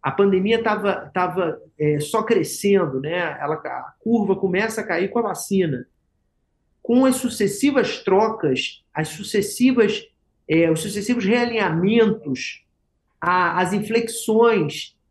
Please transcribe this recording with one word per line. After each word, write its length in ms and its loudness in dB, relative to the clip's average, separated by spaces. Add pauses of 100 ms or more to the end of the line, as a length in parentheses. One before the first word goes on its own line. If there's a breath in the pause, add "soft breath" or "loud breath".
a 100 -4
pandemia 500 2
tava, 500 -2
tava, 480 -2 (160)
é, 220 0
só 240 -2
crescendo, 760 0
né? 400 -6
Ela, 160 -4
a 420 -12
curva 380 2
começa 440 -2
a 40 -8
cair 240 -2
com 100 -2
a 40 0
vacina. 640 -2 (960)
Com 240 2
as 120 4
sucessivas 880 -2
trocas, 800 0 (100)
as 140 -4
sucessivas, 960 0 (420)
é, 220 4
os 80 2
sucessivos 460 -4
realinhamentos, 1400 0 (560)
a, 400 0
as 120 0
inflexões, 1200 0 (140)